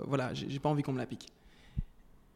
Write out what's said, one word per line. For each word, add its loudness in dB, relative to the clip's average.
voilà, 0
j'ai, -4
j'ai -2
pas 2
envie 4
qu'on 0
me 0
la -2
pique. » -8